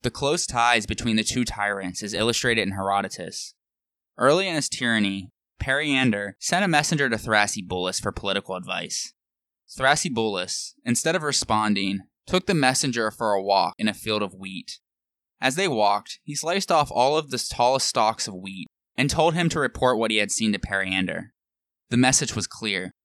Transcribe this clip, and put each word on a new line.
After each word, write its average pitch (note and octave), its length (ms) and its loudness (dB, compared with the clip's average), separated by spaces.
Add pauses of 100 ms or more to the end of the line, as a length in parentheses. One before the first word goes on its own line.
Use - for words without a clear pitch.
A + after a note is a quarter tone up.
The B2+ 100 -2
close D3 340 -2
ties A#2+ 400 2
between A2 320 0
the A2 60 2
two A#2+ 220 0
tyrants G2+ 560 -4
is G#2 120 -8
illustrated A#2 480 2
in F#2+ 100 -2
Herodotus. G2 840 -4 (640)
Early D#3 300 4
in E3+ 80 -2
his C#3+ 140 -2
tyranny, G2+ 600 0 (320)
Periander C3 800 0
sent F#3 260 0
a F#3 40 0
messenger D3 400 2
to A2+ 80 0
Thrasybulus G2+ 840 0
for G2+ 100 -2
political G2 440 -4
advice. F2+ 580 -8 (640)
Thrasybulus, A2+ 920 0 (140)
instead C#3 300 0
of F3 60 0
responding, G#2+ 760 0 (260)
took F#3 220 0
the F#3+ 80 2
messenger B2+ 560 0
for G#2+ 220 0
a G2 100 2
walk F#2+ 340 2
in G#2+ 100 -2
a G#2 60 -2
field G#2+ 300 -2
of F#2+ 100 -6
wheat. F#2+ 460 -12 (600)
As C3 160 0
they F#3+ 120 0
walked, G#2 560 0
he D3 100 -12
sliced F3+ 380 -2
off D3+ 200 4
all C#3 260 4
of D3 120 -4
the B2+ 80 -4
tallest B2+ 500 2
stalks A2+ 400 0
of G#2 60 -10
wheat F#2+ 340 -10 (300)
and C3+ 120 2
told D#3+ 260 2
him E3+ 140 2
to E3 100 -2
report B2+ 400 2
what A2+ 120 0
he A2 60 2
had G#2 140 0
seen A2 200 0
to G2+ 80 -2
Periander. F#2+ 680 -4 (640)
The B2 60 2
message B2+ 380 4
was G#2 120 -4
clear. F#2+ 440 -6 (140)